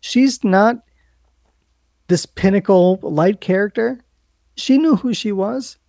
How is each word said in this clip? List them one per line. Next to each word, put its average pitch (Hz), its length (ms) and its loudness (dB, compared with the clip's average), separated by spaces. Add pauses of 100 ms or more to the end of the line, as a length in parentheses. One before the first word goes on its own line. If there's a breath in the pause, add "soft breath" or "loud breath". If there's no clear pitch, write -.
She's 254 420 0
not 208 340 2 (1300)
this 175 160 0
pinnacle 185 760 2
light 170 380 -2
character. 214 600 -2 (560)
She 269 220 2
knew 311 180 2
who 247 160 -4
she 208 200 -6
was. 214 440 -6 (120)